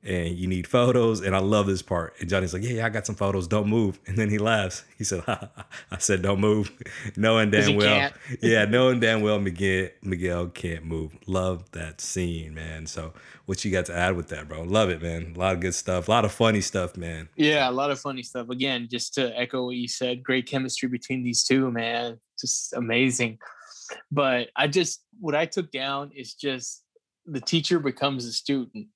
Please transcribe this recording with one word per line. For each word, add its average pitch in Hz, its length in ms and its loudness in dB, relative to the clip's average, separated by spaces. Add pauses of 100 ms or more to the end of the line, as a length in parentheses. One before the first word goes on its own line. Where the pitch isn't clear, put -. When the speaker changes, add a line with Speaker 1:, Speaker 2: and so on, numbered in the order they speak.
Speaker 1:
And 87 340 -2
you 90 100 -4
need 92 200 -2
photos." 120 540 4
And 95 140 2
I 95 40 4
love 101 260 4
this 95 160 0
part. 85 380 -4
And 95 100 -6
Johnny's 92 240 0
like, 92 100 -4
"Yeah, 123 100 -4
yeah, 113 120 -2
I 113 40 0
got 107 180 -4
some 101 80 -6
photos. 98 320 0
Don't 104 200 2
move." 107 380 2
And 98 120 -4
then 107 120 2
he 104 80 2
laughs. 104 460 0 (160)
He 113 40 -6
said, 92 180 -2
<laughs> - 40 -10
"Ha, 113 140 -2
ha, - 160 -14
ha." - 100 -16 (240)
I 95 80 -8
said, 95 240 2
"Don't 98 180 2
move." 107 320 4 (240)
<laughs> - 200 -10
Knowing 110 360 4
Speaker 2:
'Cause 104 140 6
Speaker 1:
damn 104 60 6
Speaker 2:
he 101 60 4
Speaker 1:
well. 104 220 6
Speaker 2:
can't. 139 140 0 (140)
<laughs> 131 140 -8
Speaker 1:
Yeah, 113 240 6
knowing 123 340 4
damn 113 220 4
well 104 180 4
Miguel, 95 480 0 (160)
Miguel 87 460 -2
can't 82 360 -8
move. 80 280 -6 (120)
Love 92 460 -2
that 78 300 -12
scene, 85 520 -4
man. 80 320 -10
So 80 280 -10 (340)
what 95 180 -4
you 98 60 0
got 92 160 2
to 85 80 -8
add 90 200 2
with 85 140 -6
that, 76 180 -10
bro? 76 160 -10
Love 98 260 4
it, 80 120 -4
man. 82 340 -6
A 87 40 -10
lot 95 160 2
of 85 40 -4
good 90 140 -2
stuff. 90 340 -2
A 107 40 2
lot 113 140 6
of 101 60 0
funny 110 300 4
stuff, 90 360 -4
man. 85 380 -10
Speaker 2:
Yeah, 147 320 4
a 123 40 0
lot 139 180 0
of 135 100 -4
funny 131 240 -8
stuff. 120 260 -10
Again, 127 420 -4
just 120 240 -6
to 120 240 0
echo 123 260 -2
what 127 100 -4
you 120 120 -4
said, 123 360 -4
great 131 220 0
chemistry 131 440 -4
between 127 340 -4
these 120 200 0
two, 131 280 4
man. 117 480 -4 (200)
Just - 340 -4
amazing. 120 680 0 (720)
But 131 440 0
I 143 120 2
just, 160 360 0 (160)
what 156 160 -2
I 160 100 4
took 165 260 -6
down 139 440 -4
is 131 180 -14
just 131 500 -6 (420)
the 147 160 -6
teacher 165 380 2
becomes 139 460 -2
a 117 60 -8
student. 120 640 -4